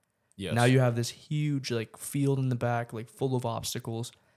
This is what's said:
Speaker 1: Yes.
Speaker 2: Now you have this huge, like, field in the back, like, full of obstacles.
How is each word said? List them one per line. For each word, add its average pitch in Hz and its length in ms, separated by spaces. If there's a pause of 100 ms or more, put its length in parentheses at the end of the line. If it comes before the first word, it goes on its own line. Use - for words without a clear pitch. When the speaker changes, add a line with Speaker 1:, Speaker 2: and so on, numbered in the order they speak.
(380)
Speaker 1:
Yes. 95 160
Speaker 2:
Now 117 120
you 131 140
have 123 160
this 117 140
huge, 147 600
like, 113 260
field 139 400
in 131 120
the 123 60
back, 120 380
like, 117 160
full 131 260
of 123 120
obstacles. 117 640 (260)